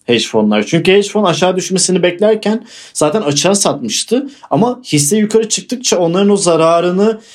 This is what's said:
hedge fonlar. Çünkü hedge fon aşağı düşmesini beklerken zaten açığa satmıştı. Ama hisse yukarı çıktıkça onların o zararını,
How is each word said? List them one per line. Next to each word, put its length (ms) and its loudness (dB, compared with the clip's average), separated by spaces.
hedge 180 0
fonlar. 400 0
Çünkü 280 0
hedge 180 2
fon 140 -2
aşağı 320 0
düşmesini 480 -2
beklerken 600 0
zaten 280 0
açığa 340 0
satmıştı. 760 -4
Ama 360 0
hisse 320 0
yukarı 320 0
çıktıkça 480 -4
onların 320 2
o 80 4
zararını, 840 2